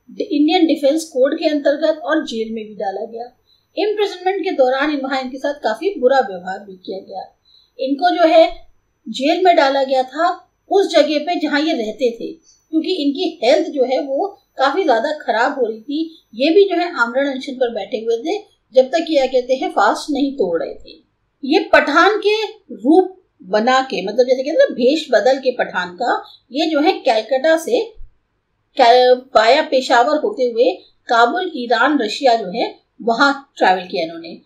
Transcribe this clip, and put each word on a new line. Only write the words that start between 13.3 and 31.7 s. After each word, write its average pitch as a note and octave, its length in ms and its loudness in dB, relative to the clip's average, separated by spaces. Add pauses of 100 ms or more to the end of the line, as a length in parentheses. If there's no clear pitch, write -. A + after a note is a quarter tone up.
health D#4 240 2
जो C#4+ 160 -2
है C#4 180 0
वो C#4+ 260 -4 (300)
काफी D4 260 0
ज्यादा C#4 280 0
खराब C#4 480 -2
हो A#3+ 60 0
रही A3 160 -6
थी। D#4+ 400 -8 (140)
ये C#4 140 0
भी G4+ 140 6
जो F#4 120 0
है E4+ 240 -4
आमरण B3+ 320 -2
अनशन C4 220 -10
पर A#3+ 200 -2
बैठे G#3 240 -8
हुए A3+ 200 -2
थे D#4+ 260 -6 (300)
जब C4 120 4
तक D#4+ 140 -2
क्या C#4+ 260 0
कहते B3+ 280 -2
हैं C#4 160 -2
fast D4 420 0
नहीं C4+ 220 -2
तोड़ E3+ 300 -2
रहे - 100 -10
थे। - 240 -20 (480)
ये D#4 140 0
पठान E4 580 2
के G#4+ 260 -2 (320)
रूप E4 480 0 (200)
बना A3+ 380 0
के, F#3+ 240 -6
मतलब A3+ 200 0
जैसे C4 180 0
कहते C#4+ 60 -6
हैं E4 80 -2
ना C#5+ 80 6
भेष C4+ 460 0
बदल B3+ 280 4
के C4 120 -2
पठान F3+ 440 -4
का, D#4 280 -4 (280)
ये D4+ 140 -2
जो D#4 140 0
है E4+ 120 4
कलकत्ता C4+ 640 0
से E4 360 -2 (880)
कै-, B3 360 6 (180)
वाया A#3+ 260 4
पेशावर C#4 560 2
होते B3 260 -4
हुए B3 280 2 (360)
काबुल, C#4+ 480 2
ईरान, A#3+ 440 0